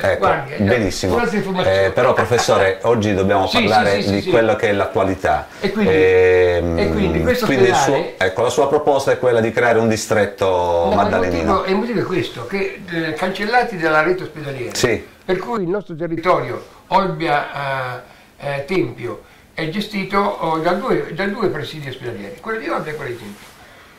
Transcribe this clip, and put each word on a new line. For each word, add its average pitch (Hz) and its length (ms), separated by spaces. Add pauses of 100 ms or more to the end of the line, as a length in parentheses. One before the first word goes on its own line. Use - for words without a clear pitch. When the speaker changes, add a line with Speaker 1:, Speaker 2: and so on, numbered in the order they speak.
Speaker 1:
Ecco, - 160
Speaker 2:
guardi, 143 360
eh, - 80
Speaker 1:
benissimo. 98 520
Speaker 2:
un'altra - 220
informazione. 185 480
Speaker 1:
Eh, 190 80
però, 123 200
professore, 107 720
oggi 110 320
dobbiamo 95 320
Speaker 2:
Sì, 123 120
sì, 117 40
Speaker 1:
parlare 104 320
Speaker 2:
sì, 104 80
sì, 98 120
Speaker 1:
di 101 80
Speaker 2:
sì. 185 80
Speaker 1:
quello 113 260
che 110 120
è 104 40
l'attualità. 95 720 (140)
Speaker 2:
E 196 100
quindi, 208 220
Speaker 1:
Ehm, 90 840
Speaker 2:
e 82 120
quindi 82 320
questo 127 240
Speaker 1:
quindi - 200
il - 60
Speaker 2:
ospedale - 440
Speaker 1:
suo, 95 100
ecco, 113 160
la 123 80
sua - 180
proposta 139 440
è 120 80
quella 120 200
di 113 120
creare 117 260
un 113 100
distretto 104 580
Speaker 2:
No, 85 460
Speaker 1:
maddalenino. 92 480
Speaker 2:
il 80 60
motivo, 180 200
il 190 100
motivo 233 240
è - 40
questo, - 420
che, 190 440
eh, 165 220
cancellati 202 680
dalla 156 240
rete 180 220
ospedaliera, 135 500
Speaker 1:
Sì. 117 320 (180)
Speaker 2:
per 185 140
cui 233 240
il 170 60
nostro 185 260
territorio, 165 720 (220)
Olbia, 143 1120 (360)
eh, 139 180
eh, 135 80
Tempio, 131 580 (320)
è 156 140
gestito, 196 500
oh, 165 400
da 170 140
due, 190 420
da 196 120
due 208 200
presidi 147 420
ospedalieri, 113 520
quello 220 180
di - 100
Olbia 156 220
e 147 60
quello 135 160
di 117 60
Tempio. - 320 (480)